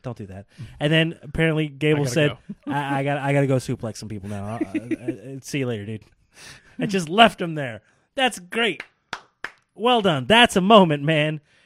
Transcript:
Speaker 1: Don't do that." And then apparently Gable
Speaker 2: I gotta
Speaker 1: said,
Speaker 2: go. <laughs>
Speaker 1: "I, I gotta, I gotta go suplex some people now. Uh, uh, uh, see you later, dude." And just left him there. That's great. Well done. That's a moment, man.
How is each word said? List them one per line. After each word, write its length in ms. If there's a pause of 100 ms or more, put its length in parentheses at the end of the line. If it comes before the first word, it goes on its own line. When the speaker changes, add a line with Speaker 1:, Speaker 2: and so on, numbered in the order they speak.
Speaker 1:
Don't 140
do 100
that." 200 (340)
And 120
then 300
apparently 460
Gable 320
Speaker 2:
I 40
gotta 100
Speaker 1:
said, 160
Speaker 2:
go. 80 (280)
<laughs> 60
Speaker 1:
"I, 280
I 40
gotta, 180
I 120
gotta 120
go 100
suplex 420
some 100
people 220
now. 260
Uh, 20
uh, 540 (240)
uh, 60
see 180
you 80
later, 180
dude." 160 (760)
And 120
just 200
left 300
him 140
there. 280 (340)
That's 240
great. 420 (920)
Well 260
done. 260
That's 300
a 60
moment, 400
man. 400 (240)